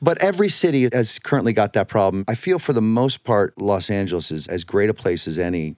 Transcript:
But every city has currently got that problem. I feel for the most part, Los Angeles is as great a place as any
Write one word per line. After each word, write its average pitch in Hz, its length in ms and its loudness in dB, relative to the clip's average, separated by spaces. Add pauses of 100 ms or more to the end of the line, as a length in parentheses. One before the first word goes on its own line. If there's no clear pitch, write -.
But 165 180 2
every 196 280 2
city 139 440 2
has 123 280 -2
currently 117 340 0
got 104 200 0
that 98 140 0
problem. 98 400 2
I 113 60 -2
feel 180 240 0
for - 160 -2
the 113 80 2
most 120 420 0
part, 104 340 2
Los 98 320 0
Angeles 95 400 -2
is 76 180 -6
as 85 160 -6
great 101 260 0
a 107 40 -4
place 87 340 -2
as 80 100 -4
any 87 400 -4